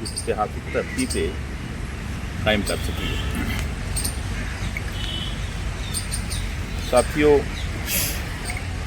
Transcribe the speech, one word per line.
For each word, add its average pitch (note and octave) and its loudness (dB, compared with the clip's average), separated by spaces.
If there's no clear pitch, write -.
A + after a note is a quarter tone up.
ਇਸ G#2+ -4
ਇਤਿਹਾਸਿਕ - 0
ਧਰਤੀ B2+ 0
'ਤੇ F2+ 2
ਕਾਇਮ G#2+ 6
ਕਰ F2+ 0
ਸਕੀਏ। - -2
ਸਾਥੀਓ, D3 8